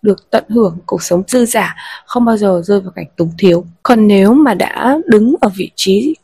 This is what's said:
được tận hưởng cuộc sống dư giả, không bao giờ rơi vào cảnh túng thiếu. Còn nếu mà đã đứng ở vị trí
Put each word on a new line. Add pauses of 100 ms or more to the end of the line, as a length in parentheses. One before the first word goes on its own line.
được
tận
hưởng
cuộc
sống
dư
giả, (300)
không
bao
giờ
rơi
vào
cảnh (100)
túng
thiếu. (180)
Còn
nếu
mà
đã
đứng
ở
vị
trí